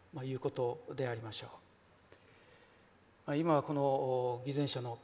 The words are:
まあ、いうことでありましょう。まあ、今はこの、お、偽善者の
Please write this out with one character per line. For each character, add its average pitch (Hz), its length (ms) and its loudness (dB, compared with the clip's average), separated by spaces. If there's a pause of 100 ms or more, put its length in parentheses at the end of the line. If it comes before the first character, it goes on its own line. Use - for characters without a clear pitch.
(140)
ま 139 80 -6
あ、 131 40 -4
い 131 80 -2
う 127 60 -2
こ 143 100 0
と 127 300 0 (160)
で 131 120 0
あ 120 60 -2
り 113 80 -6
ま 113 100 -8
し - 120 -10
ょ 113 40 -12
う。 - 20 -16 (1800)
ま 147 60 0
あ、 - 20 2
今 160 200 4
は 143 60 6
こ 151 120 -2
の、 139 100 2
お、 131 640 2
偽 139 80 -2
善 143 140 2
者 131 140 -4
の 117 220 -6